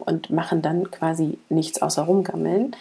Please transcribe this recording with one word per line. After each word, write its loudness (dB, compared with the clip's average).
und -2
machen 0
dann 0
quasi -2
nichts 0
außer 0
rumgammeln. 2